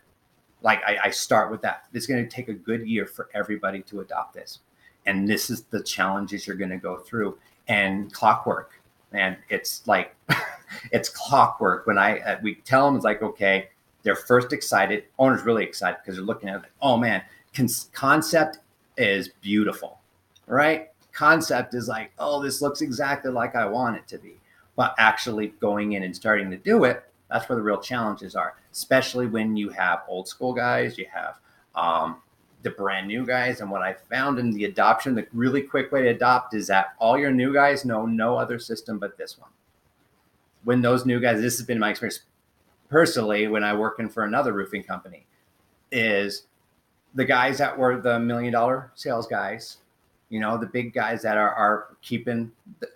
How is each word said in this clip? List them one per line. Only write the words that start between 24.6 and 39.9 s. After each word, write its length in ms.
But 220
actually 500
going 340
in 100
and 120
starting 360
to 60
do 280
it, 240
that's 180
where 80
the 60
real 180
challenges 560
are, 200
especially 560
when 280
you 140
have 380
old 200
school 260
guys, 440
you 140
have, 260
um, 460
the 80
brand 360
new 180
guys. 360
And 80
what 120
I 120
found 460
in 120
the 140
adoption, 500
the 160
really 300
quick 300
way 120
to 60
adopt 440
is 140
that 320
all 180
your 140
new 220
guys 320
know 200
no 320
other 220
system 380
but 200
this 200
one. 120